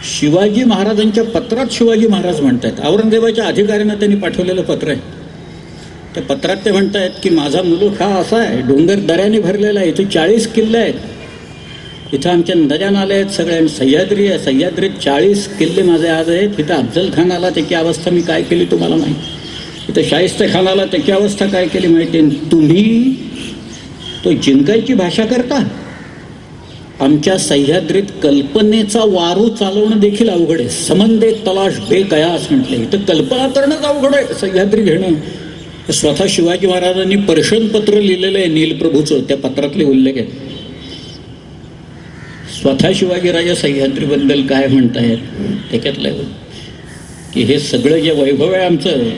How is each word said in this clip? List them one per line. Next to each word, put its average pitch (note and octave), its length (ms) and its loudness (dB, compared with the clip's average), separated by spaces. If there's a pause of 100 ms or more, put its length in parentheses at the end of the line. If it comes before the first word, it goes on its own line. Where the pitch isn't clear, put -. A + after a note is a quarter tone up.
(100)
शिवाजी G3+ 540 2
महाराजांच्या G#3+ 600 2
पत्रात A3+ 460 -2
शिवाजी A3+ 360 2
महाराज F3+ 340 0
म्हणतायत, B2 440 0
औरंगजेबाच्या A3 600 2
अधिकाऱ्यांना G#3 500 0
त्यांनी G3+ 220 2
पाठवलेलं F3+ 460 -2
पत्र D#3 260 -4
आहे, C3 120 -4 (1120)
त्या D#3+ 80 -8
पत्रात C#3+ 420 -2
ते A3 60 2
म्हणतायत G3 400 0 (120)
की F#3 80 0
माझा D#3 320 0
मुलूक F#3 400 0
हा G3 120 0
असा F#3 220 0
आहे, A3 260 0
डोंगर D#3 440 4
दऱ्याने G3 340 2
भरलेला G3 400 0
आहे, F3+ 80 2
इथे F3 160 0
चाळीस G3+ 480 2
किल्ले A3 260 2
आहेत, - 1400 -8
इथं C#3 160 0
आमच्या F3 260 2
नद्या E3 340 2
नाल्या G3 260 2
आहेत G3 140 0
सगळ्या, E3+ 260 0
आणि D#3+ 120 2
सह्याद्री F#3+ 600 2
आहे, F3 100 0
सह्याद्रीत E3+ 680 0
चाळीस F3 420 2 (120)
किल्ले E3+ 240 2
माझे E3+ 260 4
आज D#3+ 220 0
आहेत, G3+ 280 0
इथं D#3+ 160 0
अफजल D#3 400 -2
खान F3 180 2
आला F3+ 180 0
त्याची E3+ 240 -2
अवस्था E3 360 -2
मी F3 100 2
काय E3 220 0
केली F3 220 2
तुम्हाला E3 320 0
माहिती, - 420 -4 (500)
इथं - 200 0
शाहिस्ते F3 440 0
खान F#3 140 2
आला F#3+ 180 2
त्याची F3 280 0
अवस्था G3+ 340 0
काय F#3 200 0
केली F3+ 200 -2
माहिती, E3 320 2
आणि D3 160 4 (160)
तुम्ही G#3+ 640 4 (1120)
तो F3 80 4
जिंकायची D3 640 2
भाषा F#3 300 0
करता. B3 380 0 (1400)
आमच्या D3+ 380 2
सह्याद्रीत E3 720 0 (120)
कल्पनेचा G#3+ 840 2
वारू F#3 440 2
चालवणं G#3+ 520 0
देखील G#3 280 2
अवघड E3 320 2
आहे, A#2+ 80 -2
समंदे A3 640 2 (160)
तलाश F#3+ 320 0 (120)
बेकयास E3+ 600 2
म्हटलंय, C3 300 0
इथं G3 240 -2
कल्पना B3 440 0
करणंच C#4 360 0
अवघड C#4+ 300 2
आहे C#4 260 0
सह्याद्री G3+ 420 2
घेणं. F3+ 320 2 (760)
स्वतः D#3 360 0
शिवाजी F3+ 380 2
महाराजांनी F#3 520 2
पर्शन G3+ 500 2
पत्र G#3 320 2
लिहिलेलं F#3+ 380 0
आहे F#3 80 2
नीलप्रभूचं, D#3 720 0
त्या C3+ 160 -2
पत्रातले C#3 480 -2
उल्लेख C3+ 320 4
आहेत. A2 120 -4 (2250)
स्वतः C3+ 340 2
शिवाजीराजे F3 600 0
सह्याद्रीबद्दल C#3 920 0
काय C3+ 200 0
म्हणतायत A#2 520 2 (520)
त्याच्यातलं C#3 380 -4
आहे C#3 160 -6 (1120)
की - 80 0
हे D3 160 2
सगळं D3 400 0
जे D#3 140 0
वैभव C#3+ 400 2
आहे F#3 120 0
आमचं D#3+ 380 0 (160)